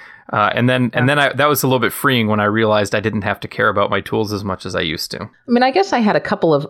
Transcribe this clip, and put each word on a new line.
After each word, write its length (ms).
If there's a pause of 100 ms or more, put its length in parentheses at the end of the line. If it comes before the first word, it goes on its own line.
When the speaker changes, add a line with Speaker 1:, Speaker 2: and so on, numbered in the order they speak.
(320)
Speaker 1:
Uh, 220
and 160
then, 240
and 160
then 80
I, 160
that 140
was 160
a 40
little 120
bit 120
freeing 360
when 120
I 40
realized 500
I 60
didn't 240
have 160
to 80
care 200
about 220
my 100
tools 320
as 120
much 200
as 120
I 60
used 280
to. 140
Speaker 2:
I 40 (200)
mean, 160
I 80
guess 200
I 60
had 180
a 60
couple 320
of 160